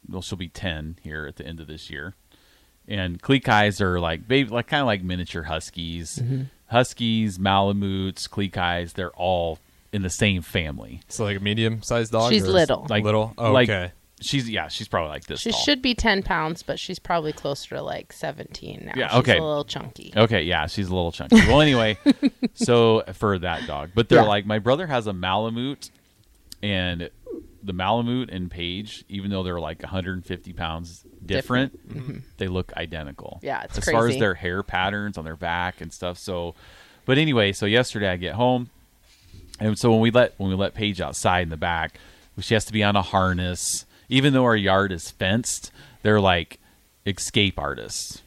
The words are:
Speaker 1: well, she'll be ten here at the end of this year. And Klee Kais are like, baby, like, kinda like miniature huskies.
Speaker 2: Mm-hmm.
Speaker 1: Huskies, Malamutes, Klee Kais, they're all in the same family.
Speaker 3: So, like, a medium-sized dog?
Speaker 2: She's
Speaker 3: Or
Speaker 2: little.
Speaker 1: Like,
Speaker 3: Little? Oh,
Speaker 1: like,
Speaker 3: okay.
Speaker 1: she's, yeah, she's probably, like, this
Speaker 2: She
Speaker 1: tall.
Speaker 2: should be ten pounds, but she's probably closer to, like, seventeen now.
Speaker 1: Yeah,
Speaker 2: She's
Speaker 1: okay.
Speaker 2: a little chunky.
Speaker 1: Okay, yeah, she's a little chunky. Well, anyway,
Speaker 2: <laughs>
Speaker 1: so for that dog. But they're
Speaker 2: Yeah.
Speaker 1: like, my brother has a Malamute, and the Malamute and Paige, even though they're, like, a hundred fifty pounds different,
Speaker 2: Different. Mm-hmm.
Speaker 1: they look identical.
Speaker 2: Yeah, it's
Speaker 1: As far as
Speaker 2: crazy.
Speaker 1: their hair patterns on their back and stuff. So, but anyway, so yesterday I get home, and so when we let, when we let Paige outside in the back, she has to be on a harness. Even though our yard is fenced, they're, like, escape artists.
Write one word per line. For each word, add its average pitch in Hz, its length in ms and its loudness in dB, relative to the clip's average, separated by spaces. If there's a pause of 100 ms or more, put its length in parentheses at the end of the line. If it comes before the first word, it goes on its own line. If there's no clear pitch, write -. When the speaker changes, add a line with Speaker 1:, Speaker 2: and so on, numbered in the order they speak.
Speaker 1:
well, 90 140 -8
she'll 90 160 -8
be 87 100 -8
ten 80 540 -6
here 78 240 -8
at 69 100 -14
the - 100 -14
end 82 140 -12
of 78 60 -14
this 78 240 -14
year. 78 240 -10 (720)
And 92 360 -4
Klee 139 200 2
Kais 104 380 4
are 90 180 2
like, 82 300 -2
baby, 131 220 2
like, 120 180 -4
kinda 147 160 0
like 104 180 0
miniature 90 420 -6
huskies. 82 800 -8
Speaker 2:
Mm-hmm. 131 200 -2 (240)
Speaker 1:
Huskies, 113 720 0
Malamutes, 98 920 0
Klee 101 240 -2
Kais, 87 400 -2
they're 90 200 -6
all 87 460 -2 (340)
in 101 100 -2
the 92 80 -2
same 98 320 0
family. 76 680 -8
Speaker 3:
So, - 160 -6
like, 101 140 -2
a - 20 -6
medium-sized 113 720 0
dog? 113 200 2
Speaker 2:
She's 113 120 4
Speaker 3:
Or 185 80 2
Speaker 2:
little. 156 360 2
Speaker 1:
Like, 107 140 0
Speaker 3:
Little? 107 340 2
Oh, 117 140 0
Speaker 1:
like, 123 180 6
Speaker 3:
okay. 90 240 -2 (280)
Speaker 1:
she's, 131 280 -4
yeah, 95 200 -4
she's - 180 -8
probably, 85 240 -2
like, 73 160 -10
this - 140 -8
Speaker 2:
She 226 100 -4
Speaker 1:
tall. 60 100 -2
Speaker 2:
should 262 220 0
be 247 140 0
ten 196 260 2
pounds, 165 400 -2
but - 160 -6
she's - 220 -10
probably 156 320 -2
closer - 440 -8
to, 139 60 -6
like, - 300 -10
seventeen - 760 -12
now. - 100 -10
Speaker 1:
Yeah, 123 120 -2
Speaker 2:
She's 120 120 4
Speaker 1:
okay. 107 180 4
Speaker 2:
a 160 40 2
little 147 220 -2
chunky. - 520 -12
Speaker 1:
Okay, 107 260 4
yeah, 80 240 0
she's 95 220 -6
a 90 60 -2
little 85 160 0
chunky. - 260 4 (120)
Well, 135 120 8
anyway, 117 380 4 (280)
Speaker 2:
<laughs> - 280 -2
Speaker 1:
so 117 480 6 (120)
for 101 260 2
that 87 260 -4
dog. 76 280 -6
But 113 140 2
they're 123 140 10
Speaker 2:
Yeah. 107 60 6
Speaker 1:
like, 104 180 2
my 107 140 0
brother 139 260 2
has 123 220 -2
a 101 40 -4
Malamute, 113 800 -4 (720)
and 90 480 -2 (520)
the 98 100 -6
Malamute 117 580 0
and 90 200 -6
Paige, 90 580 -8
even 98 220 -6
though 95 120 -2
they're, 87 180 -4
like, 80 220 -8
a 80 60 -12
hundred 92 360 -6
fifty 90 280 -10
pounds 85 520 -8 (220)
different, 131 460 0
Speaker 2:
Different. - 160 -20 (200)
Mm-hmm. - 100 -10 (200)
Speaker 1:
they 98 100 -4
look 92 280 -4
identical. 80 640 -12
Speaker 2:
Yeah, 123 220 -6
it's - 140 -10
Speaker 1:
As - 80 -4
far 113 200 4
as 117 60 2
Speaker 2:
crazy. 131 80 -2
Speaker 1:
their 98 140 2
hair 92 280 -4
patterns 101 560 -2
on 80 60 -8
their 80 120 -10
back 87 440 -4
and 82 120 -12
stuff. 90 260 -8
So, 85 360 -8 (500)
but 135 140 4
anyway, 120 340 4
so 104 140 -2
yesterday 107 420 2
I 90 80 0
get 87 180 -6
home, 123 360 0 (880)
and 107 200 0
so 120 140 4
when 110 80 6
we 117 100 4
let, 120 280 4
when 98 100 -2
we 95 80 0
let 98 180 -2
Paige 104 280 -2
outside 90 400 0
in 82 80 -4
the 80 80 -6
back, 82 400 -4 (420)
she 113 140 0
has 107 100 2
to - 80 -12
be 107 100 2
on 101 140 4
a 95 60 4
harness. 90 840 0 (240)
Even 135 240 4
though 131 120 6
our 117 120 6
yard 98 340 4
is 85 200 -8
fenced, - 600 -2 (320)
they're, 107 180 6
like, 90 380 2 (480)
escape 98 520 0
artists. 65 680 -8